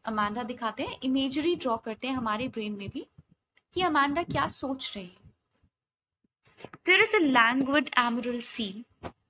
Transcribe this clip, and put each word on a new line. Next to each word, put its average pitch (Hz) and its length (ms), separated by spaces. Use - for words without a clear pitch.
Amanda 214 380
दिखाते 220 400
हैं, 466 200
इमेजरी 269 520
ड्रॉ 233 220
करते 226 300
हैं 262 60
हमारे 226 340
brain 214 240
में 202 180
भी - 180
कि 359 80
Amanda 294 420
क्या - 240
सोच - 480
रही 190 120
है। - 260
"There 392 200
is 427 140
a 269 140
languid 262 580
emerald 240 480
sea 214 420